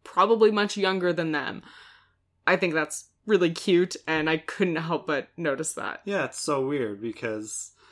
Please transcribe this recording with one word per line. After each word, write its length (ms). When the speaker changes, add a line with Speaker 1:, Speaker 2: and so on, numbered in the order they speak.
Speaker 1:
probably 480
much 260
younger 360
than 180
them." 300
I 100
think 180
that's 360
really 260
cute, 440
and 220
I 80
couldn't 400
help 280
but 300
notice 380
that. 320
Speaker 2:
Yeah, 200
it's 140
so 260
weird 360
because, 680